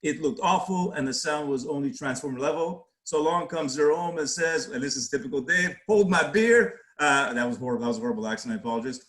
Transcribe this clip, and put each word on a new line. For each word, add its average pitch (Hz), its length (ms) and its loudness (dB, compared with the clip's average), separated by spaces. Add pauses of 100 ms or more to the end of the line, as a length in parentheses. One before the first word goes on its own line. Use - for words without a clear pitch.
It 151 200 -2
looked 135 200 -2
awful, 180 500 0
and 139 140 -2
the 131 80 -4
sound 151 340 -4
was 135 180 -2
only 139 260 -4
transformer 131 460 -6
level. 160 480 -2 (180)
So 156 160 -2
along 170 280 2
comes 156 240 -4
zero 147 240 4
ohm 170 220 -4
and 151 100 -2
says, 165 400 0
and 127 140 -6
this 139 140 -4
is 127 120 -6
typical 135 320 -4
Dave, 180 360 0 (120)
Hold 202 220 4
my 165 200 4
beer. 226 500 6 (180)
Uh, 139 340 4
that 120 160 0
was 120 80 -4
horrible. 120 260 -4
That 120 60 0
was 113 100 0
a - 20 -8
horrible 110 260 -2
accent. 110 260 -4
I 110 40 -4
apologize. 117 520 -4